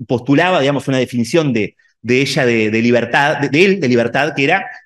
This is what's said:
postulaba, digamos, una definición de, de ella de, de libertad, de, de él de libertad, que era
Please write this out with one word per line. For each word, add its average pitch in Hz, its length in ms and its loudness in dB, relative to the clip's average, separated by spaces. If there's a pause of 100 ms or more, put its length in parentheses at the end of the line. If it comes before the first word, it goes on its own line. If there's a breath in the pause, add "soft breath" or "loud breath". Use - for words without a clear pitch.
postulaba, 143 540 0
digamos, 139 280 -2
una 131 120 0
definición 123 520 -2
de, 110 240 -4 (280)
de 123 180 2
ella 139 240 0
de, 113 240 2
de 113 140 0
libertad, 131 560 2
de, 139 100 -2
de 151 160 4
él 196 140 2
de 139 80 -2
libertad, 123 480 0
que 143 80 -2
era 175 240 0 (180 loud breath)